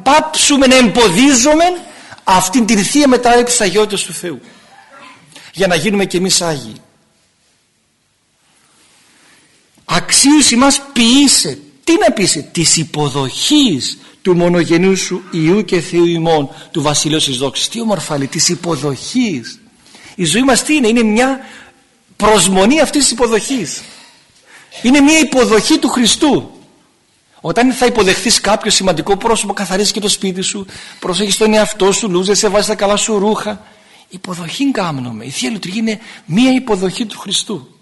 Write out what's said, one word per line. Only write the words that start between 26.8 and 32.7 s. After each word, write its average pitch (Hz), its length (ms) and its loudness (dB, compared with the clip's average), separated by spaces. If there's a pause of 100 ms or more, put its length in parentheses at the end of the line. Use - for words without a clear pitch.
Όταν 226 320 0
θα 254 120 0
υποδεχθείς 214 560 0
κάποιο 214 300 -2
σημαντικό 185 460 0
πρόσωπο, 208 360 -2
καθαρίζεις 196 380 -4
και 226 80 -6
το 202 100 -4
σπίτι 190 320 -4
σου, 190 240 -8 (340)
προσέχεις 185 380 -4
τον 214 160 0
εαυτό 202 380 0
σου, 202 180 -4
λούζεσαι, 190 380 0
βάζεις 202 200 0
τα 214 80 -4